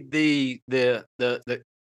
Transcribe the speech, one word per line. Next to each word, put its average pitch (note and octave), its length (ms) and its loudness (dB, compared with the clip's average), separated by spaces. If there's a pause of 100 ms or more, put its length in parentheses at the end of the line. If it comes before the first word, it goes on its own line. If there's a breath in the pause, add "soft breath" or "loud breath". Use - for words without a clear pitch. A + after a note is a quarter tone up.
the, C#3+ 580 0
the, B2 380 0 (140)
the, B2 280 -2
the, A#2+ 140 -6 (200)